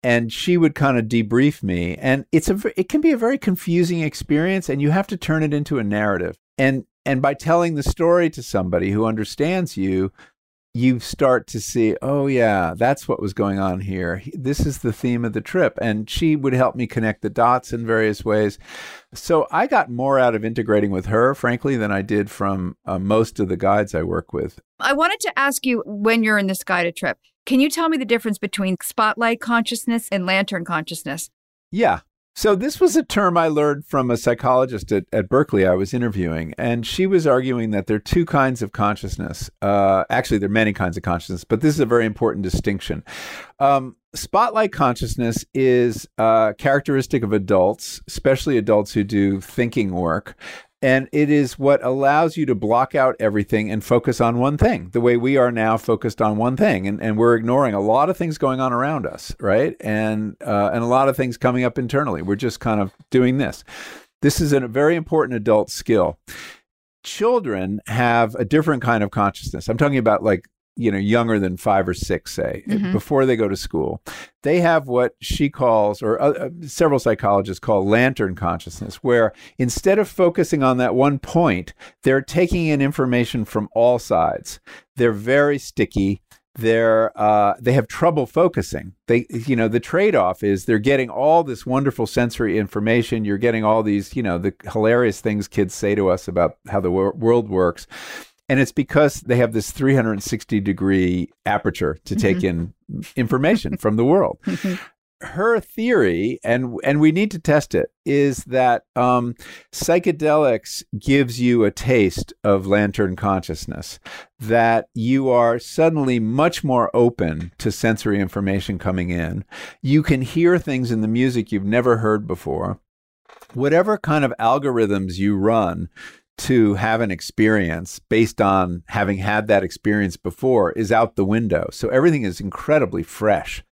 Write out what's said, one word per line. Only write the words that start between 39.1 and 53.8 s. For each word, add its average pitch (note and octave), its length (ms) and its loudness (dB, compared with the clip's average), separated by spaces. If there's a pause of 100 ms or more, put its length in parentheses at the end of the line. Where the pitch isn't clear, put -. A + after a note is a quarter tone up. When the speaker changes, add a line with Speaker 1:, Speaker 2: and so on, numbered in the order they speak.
Speaker 1:
Uh, G2 480 2
actually, A#2 280 0
there G2 100 -2
are G2 40 -2
many G#2+ 200 2
kinds F2+ 240 -2
of - 80 -10
consciousness, F2 400 -6
but A2 160 0
this D3+ 140 2
is D3+ 80 -2
a B2+ 40 4
very A#2 200 2
important G#2 380 -2
distinction. F#2 600 -4 (560)
Um, C#3 380 2 (180)
spotlight A3 560 0
consciousness A#2+ 720 -2 (100)
is B2 540 2 (100)
a A2 400 4
characteristic C#3 640 0
of G#2 100 0
adults, G2 760 0
especially C3+ 500 0
adults G#2 360 2
who G#2+ 100 0
do G2 380 0
thinking A2+ 500 -2
work. F2 440 -4 (460)
And C3 300 2
it D3 180 2
is C#3+ 300 2
what C#3 240 2
allows C#3 540 2
you D3+ 80 -2
to B2+ 100 0
block A2+ 400 0
out C3 240 2
everything G#2+ 500 0
and G#2+ 140 -4